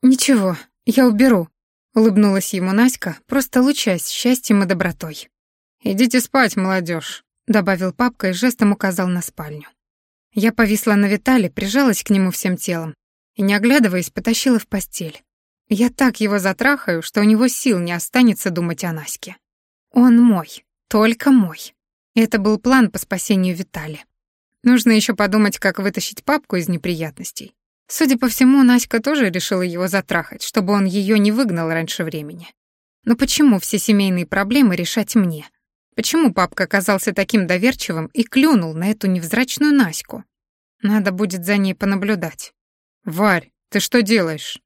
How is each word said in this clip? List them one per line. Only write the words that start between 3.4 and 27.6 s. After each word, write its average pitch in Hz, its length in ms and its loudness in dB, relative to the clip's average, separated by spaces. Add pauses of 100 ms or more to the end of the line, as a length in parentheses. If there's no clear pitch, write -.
лучась 240 480 0
счастьем 240 540 0
и - 20 0
добротой. 175 640 -6 (520)
"Идите 233 380 0
спать, 254 380 0
молодежь", 185 680 -4 (240)
добавил 190 460 0
папка 240 360 -2
и 185 40 -4
жестом 220 380 0
указал 190 360 -2
на 180 140 -4
спальню. 151 460 -14 (640)
Я 220 200 0
повисла 214 420 0
на 202 140 2
Витале, 208 420 0
прижалась 220 540 0
к - 60 -14
нему 190 220 2
всем 180 260 -4
телом 165 380 -6 (400)
и, - 60 -4
не 196 120 2
оглядываясь, 208 560 2
потащила 233 500 0
в - 80 -14
постель. - 540 -10 (480)
Я 226 200 2
так 254 300 0
его 208 200 0
затрахаю, 190 600 -2
что - 200 -4
у - 20 4
него 220 240 4
сил 240 320 0
не 175 120 -4
останется 214 580 0
думать 170 340 -4
о 175 80 -4
Наське. - 460 -12 (540)
Он 240 280 6
мой, 214 460 2 (220)
только 226 440 2
мой. 202 420 2 (420)
Это 226 220 2
был 214 220 0
план 247 320 4
по - 80 -10
спасению 185 560 -2
Витали. 156 480 -12 (600)
Нужно 240 280 4
еще 214 240 2
подумать, 208 440 0
как 185 200 -2
вытащить 196 440 -6
папку 294 320 -2
из 175 140 -2
неприятностей. 170 840 -8 (340)